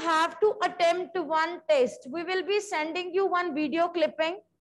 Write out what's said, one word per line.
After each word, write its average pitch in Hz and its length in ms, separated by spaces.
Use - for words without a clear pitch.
have 330 360
to 427 80
attempt 359 560
one 320 500
test. 269 420
We 330 140
will 370 220
be 403 140
sending 349 540
you 392 120
one 359 280
video 302 340
clipping. 320 520